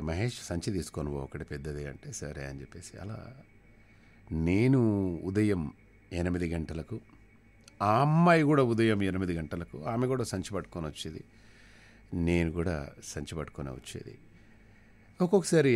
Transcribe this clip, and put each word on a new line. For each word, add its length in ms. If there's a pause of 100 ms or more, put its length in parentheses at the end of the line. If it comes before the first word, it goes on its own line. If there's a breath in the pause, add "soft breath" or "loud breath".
"మహేష్, 420
సంచి 300
తీసుకొని 380
పో 80
ఒకటి 260
పెద్దది" 420
అంటే, 260
"సరే" 340
అని 140
చెప్పేసి, 360
అలా 220 (1300 soft breath)
నేను 360 (440)
ఉదయం 380 (500)
ఎనిమిది 360
గంటలకు, 480 (840)
ఆ 100 (100)
అమ్మాయి 420
కూడా 220
ఉదయం 380
ఎనిమిది 320
గంటలకు, 500
ఆమె 220
కూడా 180
సంచి 280
పట్టుకొని 340
వచ్చేది, 360 (1000 loud breath)
నేను 280
కూడా 240 (280)
సంచి 320
పట్టుకొని 340
వచ్చేది. 440 (1040 soft breath)
ఒక్కొక్కసారి 560